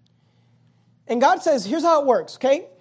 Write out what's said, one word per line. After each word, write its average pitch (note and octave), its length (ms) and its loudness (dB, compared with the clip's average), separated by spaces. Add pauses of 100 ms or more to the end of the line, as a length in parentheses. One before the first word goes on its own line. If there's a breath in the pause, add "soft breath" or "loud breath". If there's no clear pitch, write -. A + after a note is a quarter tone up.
(1080)
And A#3 140 -2
God E4+ 200 2
says, C#4 240 0
here's C#4 200 -4
how E4 160 2
it C#4+ 80 -4
works, G3+ 260 -2
okay? C#4 320 -2 (140)